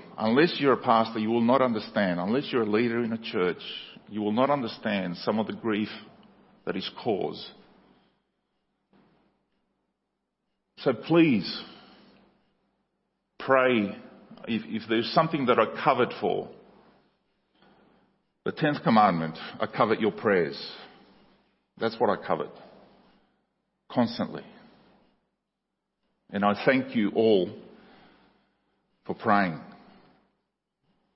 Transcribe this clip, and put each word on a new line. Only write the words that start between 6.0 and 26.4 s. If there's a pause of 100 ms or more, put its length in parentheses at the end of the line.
that
is (140)
caused. (3250)
So
please, (1800)
pray. (500)
If,
if
there's
something
that
I
covered
for, (2000)
the
tenth
commandment, (240)
I
covet
your
prayers. (1200)
That's
what
I
covet. (1400)
Constantly. (1900)
And